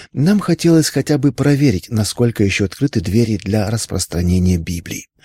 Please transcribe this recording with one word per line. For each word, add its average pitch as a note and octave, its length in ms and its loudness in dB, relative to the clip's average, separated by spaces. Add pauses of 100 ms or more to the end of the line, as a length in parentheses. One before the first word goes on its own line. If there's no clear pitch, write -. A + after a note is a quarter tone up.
(140)
Нам F#3 260 2
хотелось E3 500 2
хотя D3 280 0
бы C#3 140 2
проверить, C#3 580 0
насколько A2+ 540 0
еще G2+ 220 0
открыты A#2+ 360 -2
двери G#2 360 0
для G2+ 340 -2
распространения F2+ 840 0
Библии. E2+ 500 -8 (160)